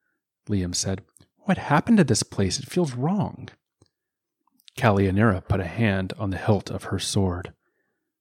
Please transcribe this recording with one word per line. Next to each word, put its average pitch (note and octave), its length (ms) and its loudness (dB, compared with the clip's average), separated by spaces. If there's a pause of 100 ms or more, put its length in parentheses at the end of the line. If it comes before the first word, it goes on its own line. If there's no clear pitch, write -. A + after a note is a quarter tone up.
(480)
Liam F#2 260 0
said. F#2+ 300 -4 (360)
"What - 180 -2
happened - 400 2
to F3+ 60 8
this A#2+ 200 2
place? - 340 -2
It - 120 -12
feels E3 240 -2
wrong." C3 560 -4 (1300)
Calianera G2 720 4
put G2 120 0
a F2+ 80 -4
hand F#2+ 500 0
on G#2 120 -4
the F#2 80 -4
hilt - 340 0
of - 140 -8
her G2 120 -4
sword. F2+ 560 -2 (680)